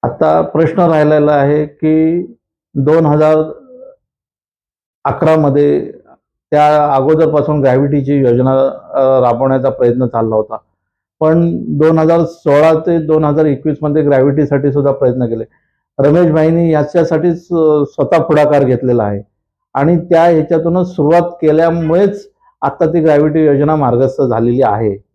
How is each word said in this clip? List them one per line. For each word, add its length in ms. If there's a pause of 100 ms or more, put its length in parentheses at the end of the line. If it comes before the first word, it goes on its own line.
आता 380
प्रश्न 400
राहिलेला 520
आहे 340
की 600 (480)
दोन 320
हजार 300 (1700)
अकरा 320
मध्ये 560 (580)
त्या 440
अगोदरपासून 680
ग्रॅव्हिटीची 600
योजना, 400 (320)
अ, 280
राबवण्याचा 500
प्रयत्न 360
चालला 300
होता, 200 (640)
पण 440 (140)
दोन 200
हजार 260
सोळा 500 (120)
ते 200
दोन 180
हजार 200
एकवीस 380
मध्ये 200
ग्रॅव्हिटीसाठी 720
सुद्धा 200
प्रयत्न 340
केले. 180 (560)
रमेश 300
भाईंनी 420
याच्यासाठीच, 800
अ, 340
स्वतः 360
पुढाकार 420
घेतलेला 400
आहे 180 (520)
आणि 240
त्या 240
ह्याच्यातूनच 720
सुरुवात 360
केल्यामुळेच 960 (320)
आता 300
ती 80
ग्रॅव्हिटी 440
योजना 320
मार्गस्थ 460
झालेली 400
आहे 420 (100)